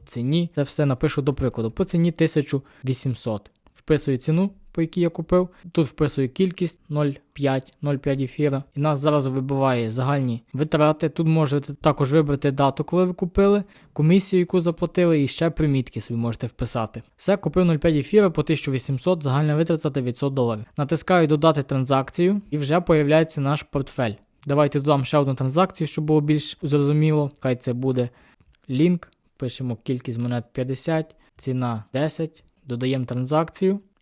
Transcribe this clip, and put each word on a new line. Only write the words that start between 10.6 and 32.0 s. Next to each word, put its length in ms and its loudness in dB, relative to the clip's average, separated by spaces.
Тут 180 -2
можете 480 0
також 380 0
вибрати 380 2
дату, 340 0
коли 200 0
ви 80 0
купили, 520 2
комісію, 480 4
яку 200 0
заплатили, 640 2
і 60 2
ще 220 0
примітки 500 0
собі 200 -6
можете 260 -4
вписати. 560 -6
Все, 200 0
купив 280 0
нуль 120 4
п'ять 200 2
ефіра 340 4
по 120 0
тисячу 300 -2
вісімсот, 500 -2
загальна 340 2
витрата 340 0
дев'ятсот 440 -2
доларів. 300 0
Натискаю 500 2
«Додати 360 2
транзакцію» 800 0
і 80 -4
вже 220 0
появляється 600 2
наш 220 0
портфель. 520 -4
Давайте 340 2
додам 240 2
ще 140 0
одну 160 2
транзакцію, 540 0
щоб 160 -6
було 160 4
більш 420 -2
зрозуміло. 680 2
Хай 160 0
це 160 -4
буде 360 -2
лінк. 400 0
Пишемо 460 -6
кількість 360 -6
монет 340 -4
п'ятдесят, 640 -4
ціна 560 -4
десять. 520 -4